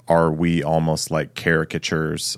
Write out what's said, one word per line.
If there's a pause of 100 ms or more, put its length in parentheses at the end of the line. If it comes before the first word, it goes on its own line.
are
we
almost
like
caricatures